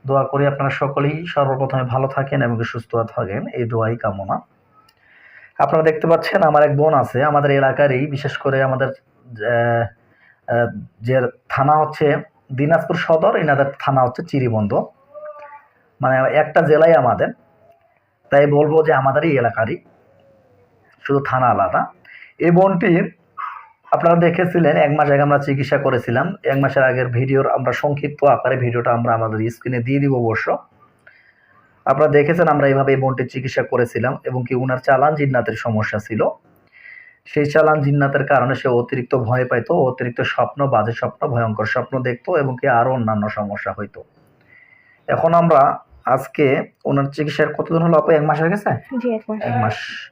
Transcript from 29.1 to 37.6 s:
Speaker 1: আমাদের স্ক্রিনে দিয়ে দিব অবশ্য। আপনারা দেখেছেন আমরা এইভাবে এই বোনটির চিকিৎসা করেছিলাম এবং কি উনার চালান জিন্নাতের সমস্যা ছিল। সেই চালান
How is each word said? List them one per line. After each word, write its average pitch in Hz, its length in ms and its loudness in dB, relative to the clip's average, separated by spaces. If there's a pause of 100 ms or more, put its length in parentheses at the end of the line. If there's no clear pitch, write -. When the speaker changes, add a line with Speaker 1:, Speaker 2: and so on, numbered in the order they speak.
Speaker 1:
আমাদের 110 360 -2
স্ক্রিনে 123 280 -6
দিয়ে 131 220 -2
দিব 139 140 0
অবশ্য। 113 440 -2 (1300)
আপনারা 143 260 2
দেখেছেন 160 380 4
আমরা 147 180 2
এইভাবে 135 280 2
এই 131 60 0
বোনটির 131 280 -2
চিকিৎসা 127 340 -4
করেছিলাম 123 600 -2
এবং 127 240 -4
কি 135 60 -2
উনার 127 240 -2
চালান 139 360 2
জিন্নাতের 131 400 -2
সমস্যা 107 440 -4
ছিল। 113 300 -4 (960)
সেই 147 200 -2
চালান 156 340 2